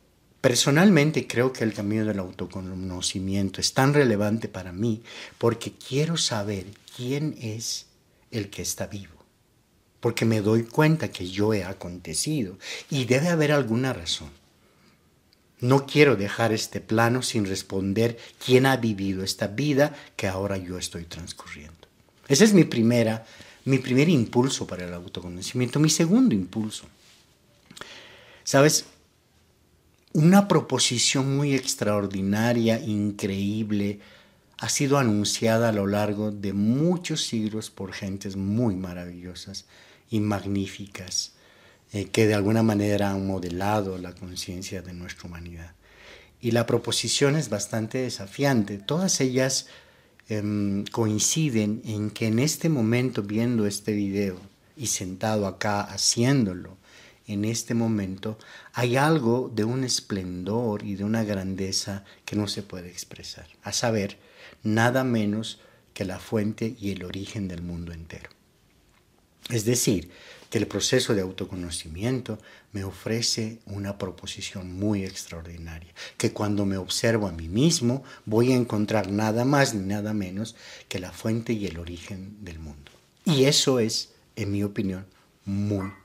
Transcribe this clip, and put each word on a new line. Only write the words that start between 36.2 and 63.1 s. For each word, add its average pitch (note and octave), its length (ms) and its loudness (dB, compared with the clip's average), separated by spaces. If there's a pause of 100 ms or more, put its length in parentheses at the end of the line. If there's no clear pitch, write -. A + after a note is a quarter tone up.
de G2+ 220 -4
muchos C#3 720 0
siglos G#2+ 440 -4
por G2 240 -10
gentes G2 420 -8
muy G2+ 400 0
maravillosas F2+ 920 -10 (440)
y A2+ 100 0
magníficas, G2 1120 -4 (600)
eh, G2+ 120 -2
que A2 220 4
de G#2+ 60 4
alguna G#2+ 300 2
manera G2+ 480 2
han G2 160 -2
modelado F#2+ 720 -2
la F2+ 160 -12
conciencia F#2 680 -10
de F2+ 120 -14
nuestra F2+ 340 -12
humanidad. E2+ 480 -14 (640)
Y A#2 100 -2
la A#2 140 4
proposición A#2+ 720 2
es D3+ 140 0
bastante A2 500 -4
desafiante. A2+ 760 0
Todas E3 440 0
ellas, C3 460 0 (640)
em, G#2 560 -2
coinciden A2 1000 0
en G#2 240 -4
que A2+ 180 -4
en A2 120 2
este D#3+ 300 0
momento, A#2+ 540 2
viendo A2 420 0
este G2+ 280 -4
video G2 460 -2 (360)
y A#2 120 -8
sentado G2 600 -2
acá G2+ 340 -2
haciéndolo, G2+ 960 0 (500)
en G#2 180 -4
este A#2 280 -4
momento, A2 640 -2 (360)
hay B2 220 0
algo C3 580 2
de G#2+ 120 2
un C3 180 -2
esplendor G#2 1000 -4
y G2+ 120 -6
de G2 80 -6
una A2 200 0
grandeza F#2+ 840 -4 (200)
que - 120 -4
no G#2 100 0
se G2+ 160 -6
puede F2+ 260 -12
expresar, - 580 -16 (160)